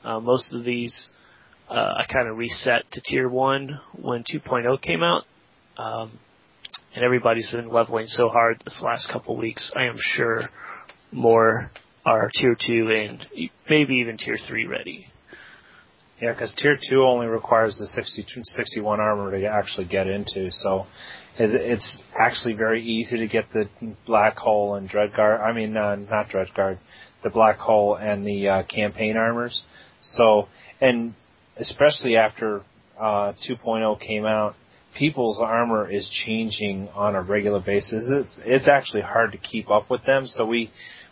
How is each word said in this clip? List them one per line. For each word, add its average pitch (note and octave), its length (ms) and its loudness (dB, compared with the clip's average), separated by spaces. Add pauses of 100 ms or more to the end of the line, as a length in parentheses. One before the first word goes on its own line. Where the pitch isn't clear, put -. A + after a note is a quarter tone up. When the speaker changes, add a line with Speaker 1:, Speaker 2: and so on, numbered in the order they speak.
Speaker 1:
Uh, A2+ 160 -6
most B2 360 0
of A#2+ 80 -6
these, A#2+ 480 -6 (580)
uh, - 40 -10
I A2+ 340 0
kinda B2 260 0
reset A#2 600 -2
to B2 80 -12
tier C3 280 0
one C3+ 500 -2 (140)
when A#2+ 340 -6
two D#3 120 -6
point A#2+ 260 -2
oh C3 120 2
came E3+ 260 -2
out. E3+ 200 0 (540)
Um, A2+ 400 -10 (800)
and B2 80 -2
everybody's A#2+ 480 2
been A#2 180 -8
leveling A2+ 380 0
so A#2 220 2
hard A2+ 340 2
this - 200 -6
last A#2 280 -2
couple - 240 -6
weeks. A2+ 400 -6
I C3 80 0
am A#2 160 -4
sure A2+ 500 -2 (600)
more A2+ 580 4 (360)
are A2+ 280 2
tier B2 220 4
two A2+ 340 0
and G#2+ 340 -2 (460)
maybe D3 260 4
even A#2 220 -2
tier A2+ 200 -6 (100)
three A2+ 180 -6
ready. - 420 -10 (1120)
Speaker 2:
Yeah, A#2 120 -2
'cause A2+ 220 -8
tier C#3+ 220 2 (120)
two C3+ 140 6
only B2 240 4
requires A2+ 500 2
the G#2 100 -8
sixty-two, - 580 -10
sixty-one G#2+ 560 -4
armor G#2 300 0
to G2 140 -2
actually G#2 400 -2
get F#2+ 220 0
into, G2 420 -4
so F#2+ 380 -2 (500)
it, A2 160 2
it's A#2+ 480 -2 (160)
actually A#2 360 0
very A2+ 280 0
easy A2+ 360 -2
to A2+ 100 -2
get A2 240 -2
the G#2+ 160 -2 (380)
Black G#2+ 320 4
Hole G#2 380 0
and G2 140 -10
Dreadguard, G#2+ 520 2
I A2 100 0
mean, A2 240 -4
uh, G#2 220 0
not G#2+ 320 -4
Dreadguard, F#2+ 480 -2 (440)
the - 80 -2
Black G#2+ 280 6
Hole G#2 380 4
and G2+ 300 -4
the, G2+ 220 -2
uh, F#2+ 160 2
campaign A2 540 -2
armors. A#2 480 -2 (340)
So, G#2+ 480 4 (320)
and A#2 340 2 (440)
especially C3+ 580 2
after, G#2+ 460 2 (360)
uh, G#2 360 0 (120)
two B2 120 -4
point A2+ 260 -2
oh G#2+ 140 2
came G#2+ 280 -4
out, G#2+ 300 0 (420)
people's B2+ 440 0
armor A2+ 500 0
is G2 160 -4 (180)
changing G#2+ 720 -4
on G2+ 200 0
a F#2+ 60 0
regular G2+ 380 0
basis. G2+ 480 -2
It's, C3+ 380 -2
it's C3 240 4
actually C3+ 320 2
hard A2 320 2
to - 40 -16
keep G2+ 320 -10
up G#2 200 2
with B2 160 -4
them, C3+ 220 2
so A#2 180 -2
we, A2+ 260 -2 (400)